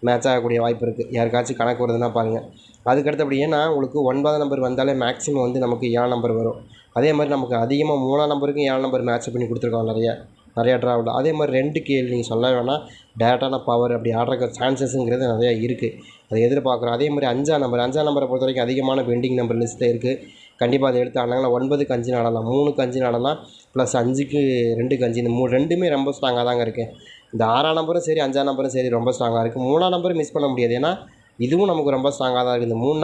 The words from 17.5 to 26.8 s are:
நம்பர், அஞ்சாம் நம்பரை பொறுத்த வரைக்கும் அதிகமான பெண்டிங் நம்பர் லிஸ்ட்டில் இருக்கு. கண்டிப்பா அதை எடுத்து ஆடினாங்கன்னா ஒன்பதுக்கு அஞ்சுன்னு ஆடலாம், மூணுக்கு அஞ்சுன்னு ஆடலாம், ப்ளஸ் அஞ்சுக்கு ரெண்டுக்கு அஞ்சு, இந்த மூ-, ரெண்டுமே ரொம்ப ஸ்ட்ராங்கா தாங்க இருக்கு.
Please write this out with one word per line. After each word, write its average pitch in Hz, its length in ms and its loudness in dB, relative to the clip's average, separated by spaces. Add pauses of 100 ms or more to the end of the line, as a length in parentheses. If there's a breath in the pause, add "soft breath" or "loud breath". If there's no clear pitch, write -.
நம்பர், 120 220 0
அஞ்சாம் 147 220 0
நம்பரை 143 240 0
பொறுத்த 131 140 0
வரைக்கும் 127 200 0
அதிகமான 131 440 0
பெண்டிங் 123 320 0
நம்பர் 117 200 0
லிஸ்ட்டில் 117 300 0
இருக்கு. 117 200 -2 (500 loud breath)
கண்டிப்பா 131 300 2
அதை 123 120 2
எடுத்து 123 180 -4
ஆடினாங்கன்னா 123 360 0
ஒன்பதுக்கு 135 380 0
அஞ்சுன்னு 120 260 0
ஆடலாம், 113 280 0
மூணுக்கு 143 360 2
அஞ்சுன்னு 127 240 0
ஆடலாம், 123 280 0 (380 loud breath)
ப்ளஸ் 127 260 0
அஞ்சுக்கு 135 400 0 (380)
ரெண்டுக்கு 127 280 0
அஞ்சு, 117 160 -2
இந்த 120 140 0
மூ-, 127 200 2
ரெண்டுமே 165 380 2
ரொம்ப 139 220 0
ஸ்ட்ராங்கா 123 320 0
தாங்க 120 180 0
இருக்கு. 113 180 -4 (480 loud breath)